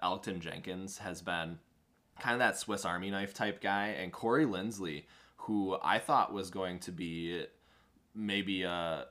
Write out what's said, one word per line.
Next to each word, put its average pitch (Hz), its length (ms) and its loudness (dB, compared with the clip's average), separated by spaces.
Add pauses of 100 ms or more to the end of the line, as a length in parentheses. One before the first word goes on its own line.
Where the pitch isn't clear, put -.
Elgton 92 360 -2
Jenkins 92 580 -8
has 92 240 -8
been 85 380 -2 (600)
kind 120 140 2
of 123 60 2
that 113 180 6
Swiss 101 260 -2
Army 90 260 0
knife 98 240 -2
type 104 280 -2
guy, 101 260 2
and 90 240 -4
Corey 120 340 4
Linsley, 95 580 -2 (340)
who 98 440 2
I 98 180 6
thought 123 340 4
was 95 160 -4
going 90 300 -2
to 92 120 -10
be 85 540 -2 (680)
maybe 98 500 0
a, 85 480 0